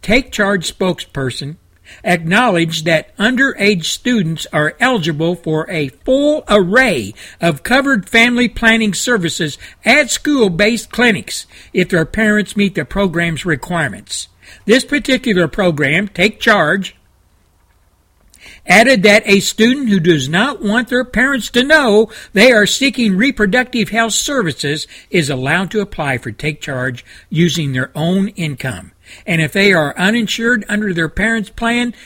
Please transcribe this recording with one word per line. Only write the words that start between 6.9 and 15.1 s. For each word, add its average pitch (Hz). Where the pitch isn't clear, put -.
of 165
covered 262
family 240
planning 220
services 170
at 262
school-based 220
clinics 220
if 185
their 165
parents 208
meet 202
the 151
program's 170
requirements. 151
This 247
particular 240